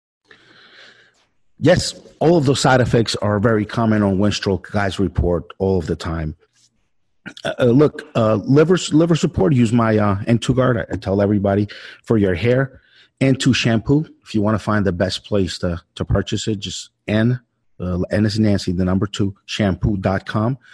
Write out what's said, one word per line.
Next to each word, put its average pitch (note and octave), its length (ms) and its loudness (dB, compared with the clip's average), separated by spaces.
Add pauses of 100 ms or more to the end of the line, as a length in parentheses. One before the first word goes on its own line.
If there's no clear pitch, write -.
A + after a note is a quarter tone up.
(1600)
Yes, - 360 2 (240)
all E3 180 4
of D3 100 2
those C#3 140 2
side C3 200 4
effects A#2+ 360 0
are G#2 220 -2
very G#2+ 280 0
common G#2+ 360 0
on G2 160 2
Winstrol. G2 440 -2
Guys G2+ 360 -4
report F2 600 -2
all F#2+ 200 0
of E2 80 -4
the E2 100 -4
time. D#2+ 400 -8 (1080)
Uh, - 160 -4
uh, C#3 40 2
look, C3 380 2 (140)
uh, A2 200 2
liver, D3+ 420 2 (140)
liver E3+ 220 4
support, F3 380 0
use A#2+ 200 2
my, A2+ 260 4
uh, G#2 280 0
N A#2 120 2
two B2 160 -2
guard. B2+ 240 0
I, - 140 -6
I - 40 -4
tell F#2+ 240 -2
everybody G2+ 480 0 (340)
for A#2 140 0
your G2 180 2
hair, B2 460 -2 (400)
N C3+ 140 2
two C3 180 2
shampoo. A#2+ 540 0 (160)
If - 120 -10
you G#2+ 80 0
wanna G#2+ 160 0
find G#2 260 -2
the F#2+ 80 0
best F2+ 320 -4
place G2 340 -4
to, F2 240 -6 (140)
to F#2+ 80 -6
purchase - 420 -2
it, G#2+ 140 -4
just - 300 -12 (180)
N, A#2 320 0 (400)
uh, F2+ 200 -4 (100)
N G#2 160 0
as G#2 100 -4
in A2 80 2
Nancy, G2+ 260 0
the F2+ 140 -2
number F#2+ 220 0
two, G2 280 -4 (120)
shampoo G#2 500 -2
dot F#2+ 300 -2
com. A2+ 320 -2 (160)